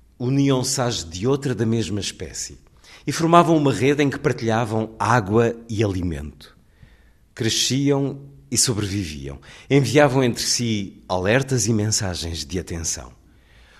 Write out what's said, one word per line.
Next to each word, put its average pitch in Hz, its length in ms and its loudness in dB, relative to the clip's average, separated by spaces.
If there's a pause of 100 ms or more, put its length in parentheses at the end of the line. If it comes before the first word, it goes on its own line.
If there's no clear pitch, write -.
(200)
uniam-se 139 600 0
às 113 240 -2
de 90 220 -8
outra 139 280 0
da 120 100 -2
mesma 107 360 -2
espécie - 580 -10 (480)
e 143 60 -2
formavam 165 440 6
uma 143 160 4
rede 139 300 2
em 143 80 2
que - 80 -4
partilhavam 113 800 -2
água 113 580 2 (120)
e 107 140 -2
alimento. 87 720 -4 (800)
Cresciam 139 840 -2 (300)
e 117 80 -2
sobreviviam. 90 800 -4 (280)
Enviavam 135 540 4
entre 120 200 0
si 107 680 -4
alertas 113 580 2
e 117 60 2
mensagens 87 720 -2
de 73 140 -6
atenção. 78 540 -8 (680)